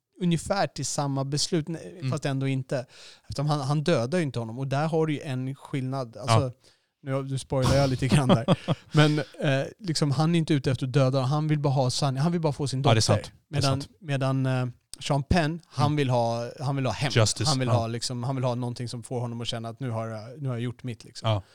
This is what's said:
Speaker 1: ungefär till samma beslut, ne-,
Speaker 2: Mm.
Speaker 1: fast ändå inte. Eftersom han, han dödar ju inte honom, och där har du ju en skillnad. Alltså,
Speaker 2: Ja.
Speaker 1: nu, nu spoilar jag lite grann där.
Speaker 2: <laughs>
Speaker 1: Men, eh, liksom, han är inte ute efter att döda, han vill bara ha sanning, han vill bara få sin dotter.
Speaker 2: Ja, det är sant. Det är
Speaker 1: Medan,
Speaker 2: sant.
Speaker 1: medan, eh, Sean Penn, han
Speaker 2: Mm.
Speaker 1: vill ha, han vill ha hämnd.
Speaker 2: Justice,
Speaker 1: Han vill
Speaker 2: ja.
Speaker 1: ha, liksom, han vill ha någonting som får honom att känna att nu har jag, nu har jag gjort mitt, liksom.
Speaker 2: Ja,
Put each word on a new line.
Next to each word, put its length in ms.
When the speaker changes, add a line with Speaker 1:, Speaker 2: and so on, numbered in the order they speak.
Speaker 1:
ungefär 460
till 200
samma 380
beslut, 440
ne-, 300
Speaker 2:
Mm. 120
Speaker 1:
fast 140
ändå 240
inte. 380
Eftersom 240
han, 140
han 240
dödar 340
ju 60
inte 140
honom, 200
och 100
där 200
har 180
du 60
ju 80
en 340
skillnad. 640
Alltså, 240
Speaker 2:
Ja. 120
Speaker 1:
nu, 200
nu 160
spoilar 380
jag 140
lite 180
grann 200
där. 280
Speaker 2:
<laughs> 200
Speaker 1:
Men, 220
eh, 480
liksom, 320
han 240
är 40
inte 160
ute 160
efter 160
att 60
döda, 300
han 260
vill 100
bara 140
ha 180
sanning, 320
han 100
vill 80
bara 120
få 160
sin 140
dotter. 80
Speaker 2:
Ja, 40
det 40
är 240
sant. 100
Det 80
är 40
Speaker 1:
Medan, 220
Speaker 2:
sant. 180
Speaker 1:
medan, 460
eh, 200
Sean 220
Penn, 440
han 200
Speaker 2:
Mm. 100
Speaker 1:
vill 140
ha, 400
han 160
vill 100
ha 60
hämnd. 240
Speaker 2:
Justice, 340
Speaker 1:
Han 80
vill 100
Speaker 2:
ja. 60
Speaker 1:
ha, 120
liksom, 380
han 120
vill 80
ha 100
någonting 340
som 140
får 180
honom 200
att 80
känna 200
att 120
nu 100
har 180
jag, 340
nu 60
har 60
jag 80
gjort 200
mitt, 220
liksom. 260
Speaker 2:
Ja, 120